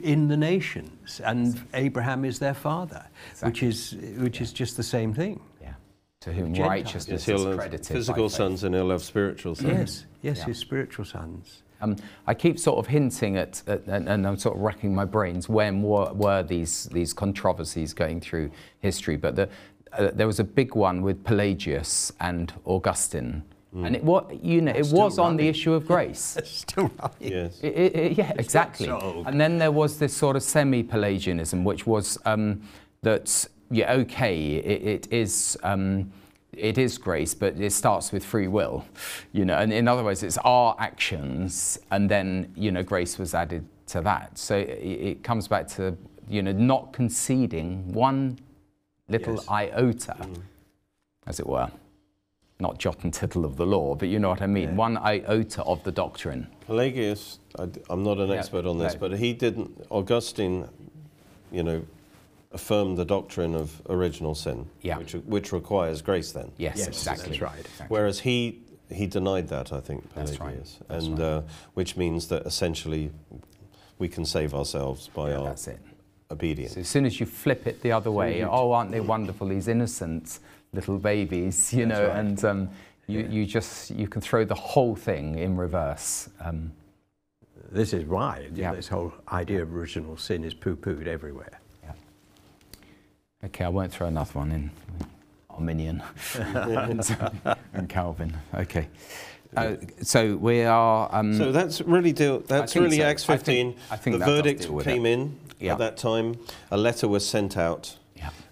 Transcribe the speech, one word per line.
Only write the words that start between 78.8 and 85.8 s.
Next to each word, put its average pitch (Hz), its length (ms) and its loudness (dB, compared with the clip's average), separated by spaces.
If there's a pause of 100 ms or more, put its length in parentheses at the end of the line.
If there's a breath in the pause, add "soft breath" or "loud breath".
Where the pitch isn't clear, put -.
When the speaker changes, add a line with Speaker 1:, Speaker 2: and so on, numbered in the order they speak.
Speaker 2:
they 113 80 -2
wonderful, 101 480 -2
these 98 200 -2
innocent 92 680 -2 (340 loud breath)
little 98 260 -2
babies?" 92 760 0
You 123 120 4
Speaker 1:
That's 110 140 2
Speaker 2:
know, 104 80 4
Speaker 1:
right. 98 80 0
Speaker 2:
and, 104 300 0
um, 98 240 0 (360 loud breath)
you, 107 140 -2
Speaker 1:
Yeah. 110 80 -2
Speaker 2:
you 107 180 0
just, - 440 -4
you 104 180 -4
can - 140 -6
throw 113 240 4
the - 80 -2
whole 120 420 2
thing 78 420 -2
in 92 200 0
reverse. 80 720 -4 (100)